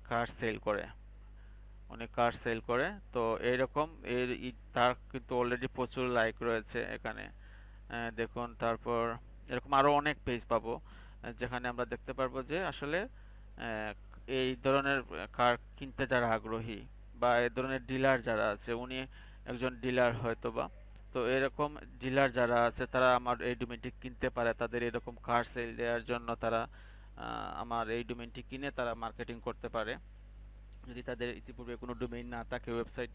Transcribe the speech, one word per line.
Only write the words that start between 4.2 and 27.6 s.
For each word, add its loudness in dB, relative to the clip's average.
ই-, -4
তার 6
কিন্তু 0
already 0
প্রচুর 0
লাইক 4
রয়েছে 0
এখানে, -6
আহ, -8
দেখুন। -2
তারপর 2
এরকম -2
আরও 8
অনেক 4
পেজ 0
পাবো, 2
আহ, -8
যেখানে -4
আমরা 0
দেখতে -6
পারবো 0
যে -2
আসলে, -2
আহ, -6
এই 2
ধরনের 2
কার 6
কিনতে -2
যারা 4
আগ্রহী -2
বা 6
এই 4
ধরনের -2
ডিলার 4
যারা 2
আছে, -2
উনি -4
একজন -2
ডিলার 6
হয়তোবা। 0
তো 2
এরকম 2
ডিলার 4
যারা 6
আছে 2
তারা 6
আমার 2
এই 2
ডোমেইনটি -6
কিনতে -2
পারে, 2
তাদের 0
এরকম -2
কার 4
সেল -4
দেওয়ার 0
জন্য -2
তারা, 2
আহ, -8